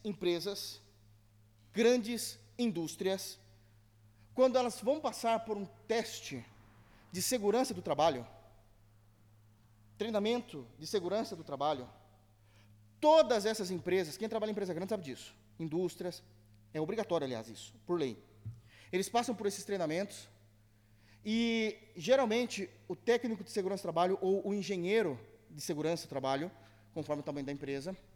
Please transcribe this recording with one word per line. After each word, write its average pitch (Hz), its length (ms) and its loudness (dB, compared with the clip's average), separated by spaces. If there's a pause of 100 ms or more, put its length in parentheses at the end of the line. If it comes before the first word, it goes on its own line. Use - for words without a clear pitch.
empresas, - 760 -4 (880)
grandes 233 680 2 (200)
indústrias, 190 800 -2 (960)
quando 254 240 4
elas 247 240 0
vão 269 180 2
passar 226 460 0
por 220 100 -4
um 202 120 -6 (200)
teste 220 560 -2 (680)
de 180 100 -6
segurança 226 540 2
do 175 80 -8
trabalho, 147 440 2 (1700)
treinamento 214 680 0 (120)
de 156 80 -12
segurança 196 500 0
do 165 80 -12
trabalho, 139 420 -2 (1120)
todas 302 460 8
essas 214 260 -2
empresas, 180 460 0
quem 214 140 -6
trabalha 214 180 -2
em 214 40 -2
empresa 196 200 -4
grande 185 160 -4
sabe 208 140 -2
disso, 131 340 -12 (220)
indústrias, 170 640 -4 (500)
é 156 80 -4
obrigatório, 170 460 0
aliás, 113 240 -6
isso, - 240 -16 (100)
por 175 140 0
lei. 131 180 -2 (720)
Eles 185 200 -2
passam 233 240 0
por 196 120 -4
esses 196 160 -4
treinamentos 185 640 -4 (960)
e, 226 540 2 (200)
geralmente, 233 760 2 (180)
o 180 80 -6
técnico 226 480 0
de - 60 -18
segurança 196 320 -2
do 180 100 -4
trabalho 185 300 4
ou 196 260 2
o 202 60 0
engenheiro 185 680 0 (300)
de 151 100 -14
segurança 160 460 -2
do - 20 -18
trabalho, 139 420 -2 (440)
conforme 147 260 -4
o - 20 -8
tamanho 143 220 -6
da 143 80 -4
empresa 139 420 -6 (220)